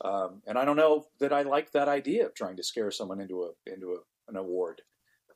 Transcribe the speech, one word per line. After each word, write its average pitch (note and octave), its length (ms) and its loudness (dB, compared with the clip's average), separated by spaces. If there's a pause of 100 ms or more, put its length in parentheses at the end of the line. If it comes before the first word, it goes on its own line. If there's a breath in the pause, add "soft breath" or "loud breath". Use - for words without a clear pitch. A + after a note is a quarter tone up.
Um, F#2+ 460 -4
and A2 100 -2
I C3+ 80 2
don't D3 120 4
know D3+ 280 6 (140)
that C#3+ 140 2
I C#3+ 100 4
like C#3+ 280 0
that C#3+ 180 4
idea C#3+ 360 2
of - 80 -6
trying F#2 240 -8
to F2+ 60 -8
scare G#2 280 -2
someone G2 300 -6
into F#2 220 -4
a, - 280 -12
into F#2 220 -8
a, - 380 -14
an G2 60 -6
award. F2+ 440 -4 (540)